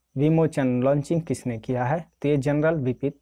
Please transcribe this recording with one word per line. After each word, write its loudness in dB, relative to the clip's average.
विमोचन, 2
लॉन्चिंग 0
किसने -6
किया -4
है? -2
तो 0
ये 2
जनरल 0
विपिन -2